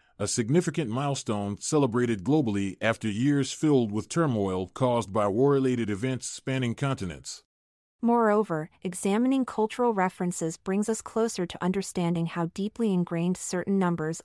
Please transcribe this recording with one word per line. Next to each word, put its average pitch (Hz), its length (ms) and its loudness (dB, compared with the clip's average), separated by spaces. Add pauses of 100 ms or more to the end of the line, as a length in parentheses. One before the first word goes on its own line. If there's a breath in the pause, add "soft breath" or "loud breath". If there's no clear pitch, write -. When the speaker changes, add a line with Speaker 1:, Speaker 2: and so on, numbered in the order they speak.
(200)
Speaker 1:
a 101 80 -2
significant 143 600 0
milestone 110 720 -4
celebrated 120 640 0
globally 104 560 0
after 110 300 0
years 135 420 0
filled 131 400 4
with 107 160 -4
turmoil 101 640 0
caused 120 380 0
by 104 160 2
war-related 127 600 2
events 123 400 -4
spanning 127 460 -4
continents. 95 680 -6 (560)
Speaker 2:
Moreover, 214 720 2 (140 soft breath)
examining 226 600 2
cultural 226 480 0
references 180 640 -2
brings 196 320 -2
us 220 140 -2
closer 220 440 -2
to - 180 -10
understanding 175 640 0
how 170 260 -4
deeply 208 400 -2
ingrained 175 420 0
certain - 420 -2
numbers 165 460 0